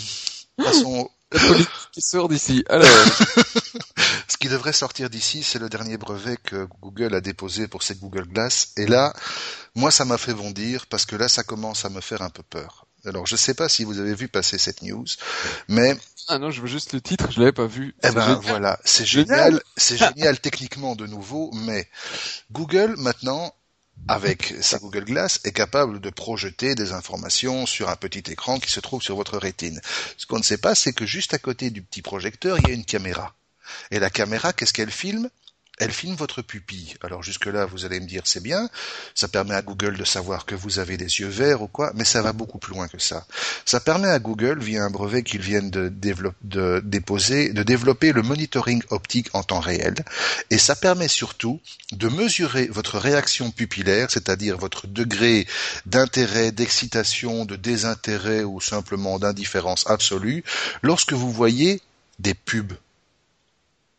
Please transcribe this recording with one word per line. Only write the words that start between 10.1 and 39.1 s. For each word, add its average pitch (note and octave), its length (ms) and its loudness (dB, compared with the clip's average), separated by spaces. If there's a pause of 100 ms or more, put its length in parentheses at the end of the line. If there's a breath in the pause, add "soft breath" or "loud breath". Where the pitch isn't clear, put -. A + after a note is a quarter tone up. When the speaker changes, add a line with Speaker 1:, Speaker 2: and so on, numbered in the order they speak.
Speaker 1:
fait A#2+ 160 -4
bondir G#2 540 -6
parce - 180 -2
que - 100 -10
là, A2+ 140 0
ça A#2 140 2
commence A2 420 -6
à G2+ 40 -4
me F#2+ 120 -10
faire G#2 200 -8
un F#2 80 -6
peu E2 140 -20
peur. - 420 -14 (200)
Alors, F#2 200 -6
je A#2 100 -2
sais C3 180 2
pas D#3+ 160 -2
si - 160 2
vous G#2 140 -4
avez G2+ 140 -2
vu A2+ 140 -6
passer G2 300 -2
cette - 260 -2
news, G#2 220 -8 (600 loud breath)
mais A#2+ 300 6 (300)
Speaker 2:
Ah D#3+ 100 0
non, D3 140 -4
je B2 100 -8
veux B2 60 -6
juste C#3 260 -6
le C3 80 -4
titre, - 300 -2
je A2+ 80 -4
l'avais B2 120 8
pas A#2+ 140 0
vu. B2+ 380 -8
Speaker 1:
Eh - 40 6
Speaker 2:
C'est B2 60 4
Speaker 1:
ben, A2 120 4
Speaker 2:
génial. A2+ 180 4
Speaker 1:
voilà, G2+ 420 2
c'est - 200 4
Speaker 2:
Génial. D3+ 400 4
Speaker 1:
génial, D#4+ 160 8 (140)
c'est - 220 2
génial D3 420 4
techniquement C3 560 -6
de G#2+ 120 -10
nouveau, G#2+ 460 -8
mais A2 340 -4 (640 loud breath)
Google, F#3 460 2
maintenant, C3+ 560 -4 (540)
avec G2 540 0
sa - 180 2
Google G2+ 260 -8
Glass, D#3 380 0
est G#2 80 -4
capable G#2+ 480 0
de G2 100 -8
projeter A2 640 -4
des G2+ 180 -4
informations G#2+ 720 -4
sur G2+ 240 -2
un F2 60 0
petit F#2 360 -10
écran B2+ 280 -2
qui - 120 -2
se - 80 -2
trouve B2+ 220 -6
sur G2 140 -4
votre G2+ 220 -4
rétine. F2 440 -6 (360 loud breath)
Ce - 80 -10
qu'on A#2 120 -4
ne A2 60 -2
sait G#2+ 140 2
pas, G3+ 180 2
c'est - 180 0
que - 120 -2
juste B2+ 280 -4
à D#3 40 -2
côté B2+ 320 -4
du G2+ 120 -10
petit - 200 -14
projecteur, G#2+ 580 -4
il - 100 4
y - 20 -2
a B2+ 40 -4
une A2+ 100 -8
caméra. F#2+ 480 -4 (560 loud breath)
Et G#2 100 0
la F#2+ 100 4
caméra, A2 440 0
qu'est-ce - 200 -2
qu'elle A2 180 -2
filme ? A3 380 -4 (520)
elle A2 100 -2
filme F3+ 240 -6
votre C#3+ 260 -8
pupille. F#2 600 -14
Alors F2+ 220 -10
jusque-là, G2+ 420 -4
vous F#2 200 -10
allez F#2 140 -6
me F#2 60 -12
dire, F2+ 200 -8
c'est - 160 -2
bien, F3+ 280 -4 (460 loud breath)